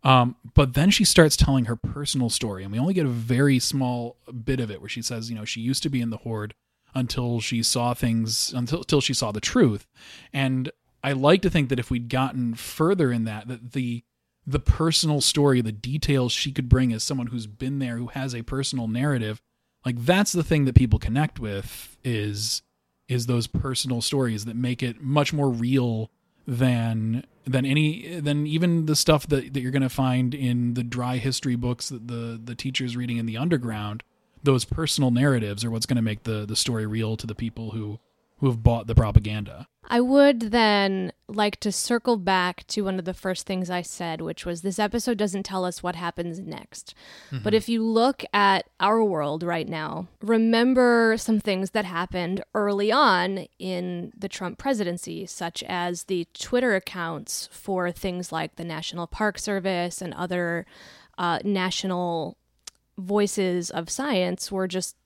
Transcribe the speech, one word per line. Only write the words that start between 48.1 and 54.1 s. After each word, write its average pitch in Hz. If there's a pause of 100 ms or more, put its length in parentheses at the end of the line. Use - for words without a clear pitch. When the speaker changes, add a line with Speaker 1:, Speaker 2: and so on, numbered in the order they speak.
Speaker 2:
at 196 (160)
our 214
world 160
right 170
now, 156 (120)
remember 226
some 214
things 190
that 208
happened 180 (100)
early 202
on 190 (140)
in 180